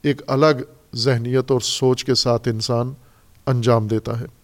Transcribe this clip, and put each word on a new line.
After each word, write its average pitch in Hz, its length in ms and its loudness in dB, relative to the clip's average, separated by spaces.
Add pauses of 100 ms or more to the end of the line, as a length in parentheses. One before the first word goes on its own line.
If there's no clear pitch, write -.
ایک 139 240 -2
الگ 135 360 2 (320)
ذہنیت 123 560 0
اور 127 100 2
سوچ - 440 0
کے 127 100 0
ساتھ 120 340 0
انسان 120 440 -2 (540)
انجام 117 400 2
دیتا 110 340 -2
ہے۔ 120 40 -10 (200)